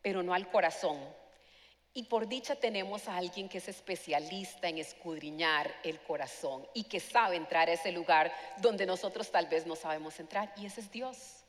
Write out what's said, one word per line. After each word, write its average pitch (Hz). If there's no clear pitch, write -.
pero 190
no 180
al 190
corazón. 160
Y 240
por 220
dicha 262
tenemos 208
a 185
alguien 185
que 190
es 180
especialista 175
en 160
escudriñar 156
el 160
corazón 139
y 220
que 190
sabe 196
entrar 165
a 170
ese 175
lugar 165
donde 202
nosotros 185
tal 170
vez 160
no 165
sabemos 156
entrar, 196
y 202
ese 220
es 202
Dios. 254